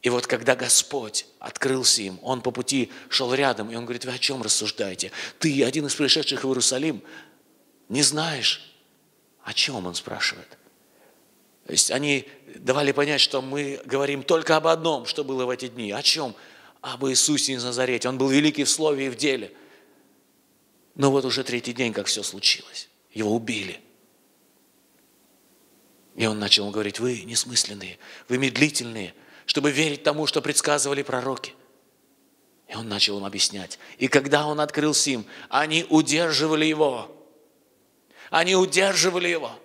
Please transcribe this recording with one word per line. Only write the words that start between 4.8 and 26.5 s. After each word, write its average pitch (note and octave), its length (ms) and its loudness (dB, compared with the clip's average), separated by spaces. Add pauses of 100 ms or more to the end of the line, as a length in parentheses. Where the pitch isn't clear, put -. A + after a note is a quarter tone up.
Ты, C#3 240 2
один C3+ 240 0
из C3+ 80 -2
пришедших C#3 500 0
в C3+ 40 0
Иерусалим, C3 540 0 (880)
не C3 140 0
знаешь, D3+ 680 -2 (720)
о G#2+ 80 -10
чём?" G#2+ 340 -2
Он F2 80 -8
спрашивает. - 540 -6 (1160)
То - 60 -10
есть - 180 2
они C#3 360 0 (300)
давали C#3 360 2
понять, C#3+ 280 2
что C3+ 220 2
мы C#3 420 -6
говорим C#3 380 0
только D#3+ 340 4
об D#3 100 2
одном, D#3+ 400 2
что - 180 -4
было C3+ 200 -2
в B2 60 -2
эти B2+ 180 -4
дни. A2 240 -6
О A2 100 -6
чём? C3+ 320 0 (460)
Об C3 260 -6
Иисусе C#3 460 2
из B2 100 -4
Назарете. B2 460 0
Он C3 100 -4
был C3+ 100 2
великий D3 360 4
в - 60 2
слове D3 360 0
и - 20 -2
в A#2+ 80 -6
деле. B2 380 -2 (1400)
Но C#3 160 4
вот C3+ 120 4
уже C3 200 -2
третий A#2+ 280 -4
день, A#2 200 0
как G#2 140 -4
всё G#2 180 -2
случилось. - 640 -2 (240)
Его A2 240 0
убили. A2 440 -6 (2250)
И A2+ 100 0
он G#2+ 140 0
начал G2+ 260 2